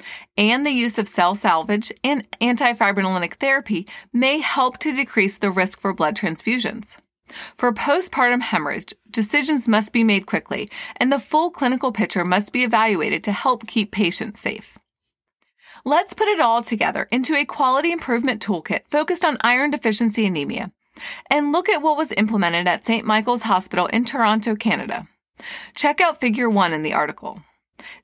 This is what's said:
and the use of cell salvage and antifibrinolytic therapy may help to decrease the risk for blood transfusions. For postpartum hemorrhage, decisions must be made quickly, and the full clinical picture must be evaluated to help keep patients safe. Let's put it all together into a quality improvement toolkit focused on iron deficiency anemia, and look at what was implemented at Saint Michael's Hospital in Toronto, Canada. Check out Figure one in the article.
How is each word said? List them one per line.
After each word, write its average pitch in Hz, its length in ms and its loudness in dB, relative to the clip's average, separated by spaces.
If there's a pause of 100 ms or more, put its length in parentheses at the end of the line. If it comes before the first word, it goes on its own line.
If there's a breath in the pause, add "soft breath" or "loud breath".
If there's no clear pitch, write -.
(360 loud breath)
and 233 300 4
the 294 60 0
use 240 260 0
of 202 100 0
cell 180 260 2
salvage 180 560 0 (140)
and 277 260 -2 (120)
antifibrinolytic 202 920 2
therapy 269 520 0 (260 loud breath)
may 262 280 2
help 254 380 0
to 302 160 -2
decrease 214 440 0
the 202 120 0
risk 185 300 0
for 196 140 -2
blood 151 220 0
transfusions. - 840 -4 (580 loud breath)
For 247 160 0
postpartum 254 680 0
hemorrhage, 151 500 -4 (180)
decisions 262 580 0
must 214 260 2
be 233 100 4
made 202 220 4
quickly, - 420 -4 (280 loud breath)
and 254 140 2
the 285 80 2
full 330 320 0
clinical 254 420 -2
picture 190 340 -2
must 196 260 0
be 247 100 0
evaluated 220 640 2
to 208 80 0
help 247 340 -2
keep 214 240 -2
patients 196 500 -2
safe. - 360 -8 (1080 loud breath)
Let's 330 300 2
put 415 140 0
it 403 100 2
all 233 240 4
together - 480 -2
into 262 240 0
a 285 100 2
quality 277 460 0
improvement 240 500 -2
toolkit 180 480 -2
focused 302 360 0
on 302 160 2
iron 254 320 2
deficiency 220 520 0
anemia, 170 460 -4 (580 loud breath)
and 294 220 2
look 349 180 0
at 339 140 0
what 302 140 2
was 311 160 -2
implemented 180 560 2
at 170 160 0
Saint 226 200 0
Michael's 220 380 0
Hospital 190 440 0
in 233 180 0
Toronto, 220 500 2
Canada. - 480 -2 (720 loud breath)
Check 302 260 2
out 330 200 2
Figure 240 280 0
one 190 240 2
in 156 120 -2
the 151 100 -2
article. 147 460 -4 (640 loud breath)